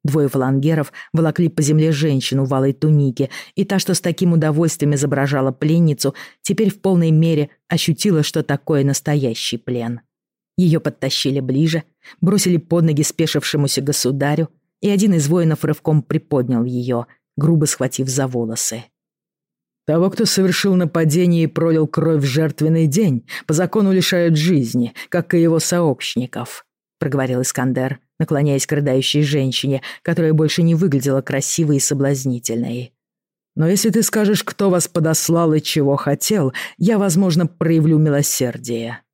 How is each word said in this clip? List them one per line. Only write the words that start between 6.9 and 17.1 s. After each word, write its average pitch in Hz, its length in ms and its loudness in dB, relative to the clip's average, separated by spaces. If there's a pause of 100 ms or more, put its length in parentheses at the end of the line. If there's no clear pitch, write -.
мере 156 380 2 (180)
ощутила, 165 560 0
что 151 200 -2
такое 139 420 -2
настоящий 139 720 -2
плен. 120 440 -6 (540)
Её 170 240 2
подтащили 135 600 -4
ближе, 151 420 0 (380)
бросили 185 360 2
под 170 280 0
ноги 156 160 2
спешившемуся 147 800 -2
государю, 143 680 -2 (320)
и 208 80 0
один 202 240 2
из 147 140 0
воинов 160 360 2
рывком 151 380 0
приподнял 127 640 -2
её, 123 420 -4 (320)